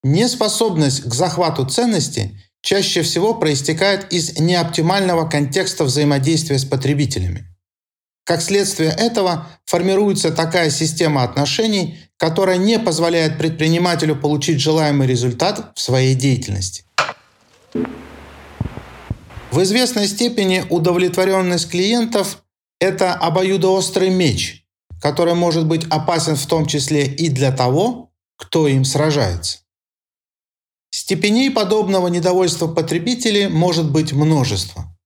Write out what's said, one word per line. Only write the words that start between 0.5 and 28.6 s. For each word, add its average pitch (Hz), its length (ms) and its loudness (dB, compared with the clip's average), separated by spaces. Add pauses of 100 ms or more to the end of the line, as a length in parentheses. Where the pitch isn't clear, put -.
к 123 100 -6
захвату 160 540 0
ценности 170 720 -2 (220)
чаще 190 400 0
всего 175 320 0
проистекает 170 800 0
из 165 240 -4
неоптимального 170 920 0
контекста 147 560 -2
взаимодействия 143 760 0
с 139 40 -2
потребителями. 135 840 -2 (760)
Как 165 200 0
следствие 190 480 0
этого 185 560 0 (180)
формируется 190 680 2
такая 165 380 0
система 156 540 0
отношений, 165 760 -2 (200)
которая 180 400 0
не 214 200 2
позволяет 170 640 0
предпринимателю 160 760 0
получить 147 460 -2
желаемый 147 460 2
результат 127 680 -2
в - 60 -8
своей 131 320 2
деятельности. 131 720 -2 (2750)
В 180 120 2
известной 220 440 0
степени 196 600 0
удовлетворенность 180 1000 0
клиентов — 214 720 0 (360)
это 185 360 2
обоюдоострый 185 960 2
меч – 156 480 0 (420)
который 165 320 2
может 170 340 2
быть 160 220 0
опасен 160 480 0
в - 80 -4
том 160 200 2
числе 147 400 0
и 143 220 -2
для 131 240 2
того, 139 640 0 (240)
кто 156 320 0